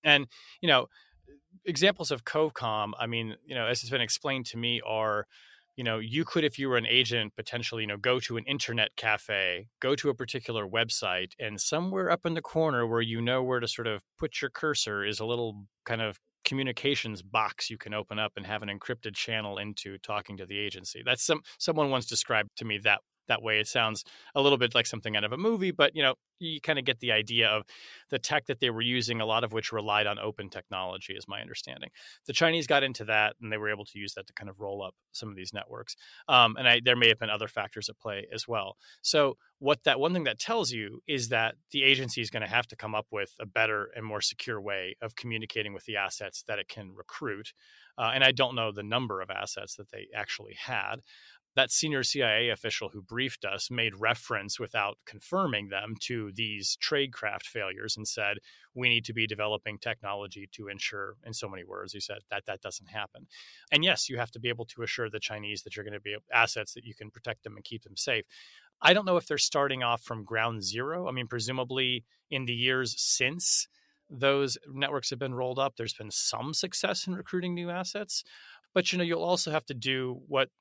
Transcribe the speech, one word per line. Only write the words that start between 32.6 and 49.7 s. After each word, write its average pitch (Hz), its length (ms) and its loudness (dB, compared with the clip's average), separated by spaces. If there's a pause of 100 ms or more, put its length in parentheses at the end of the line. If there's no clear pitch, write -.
got 143 160 6
into 127 220 -4
that, 107 360 2
and 110 100 -6
they 107 60 -2
were 107 140 -2
able 104 140 -4
to - 140 -16
use 98 140 -8
that 98 140 -14
to - 60 -20
kind 101 160 -12
of 95 120 -14
roll 101 200 -6
up 95 140 -10 (160)
some 110 180 -10
of 101 60 -12
these 92 160 -10
networks. 110 460 -10 (320)
Um, 120 280 8
and 127 120 4
I, 120 120 8
there 123 140 6
may 120 140 8
have 107 100 6
been 110 120 -2
other 107 160 -2
factors 104 420 -6
at 104 100 -16
play 101 320 -6
as 110 160 -6
well. 104 300 -4 (240)
So 147 340 4 (240)
what 139 240 4
that, 135 160 4
one 165 140 4
thing 170 120 0
that 113 140 0
tells 214 320 0
you 110 360 -6
is 127 220 -2
that 113 260 2 (160)
the 139 120 2
agency 131 380 4
is 107 80 -2
gonna 107 180 -4
have 117 200 0
to - 100 -16
come 110 180 -6
up 107 160 -2
with 101 300 -4
a 110 40 -8
better 107 500 0
and 113 100 -8
more 107 160 -4
secure - 400 -4
way 98 400 -6
of 110 140 -10
communicating 110 580 -6
with 98 120 -14
the 107 120 -6
assets 98 500 -6
that 104 120 -2
it 92 100 -8
can 98 240 -14
recruit. 104 580 -8 (460)
Uh, 117 160 0
and 135 100 4
I 131 80 8
don't 127 240 2
know 113 160 0
the 104 120 -8
number 107 380 -2
of 92 100 -8
assets 98 440 -8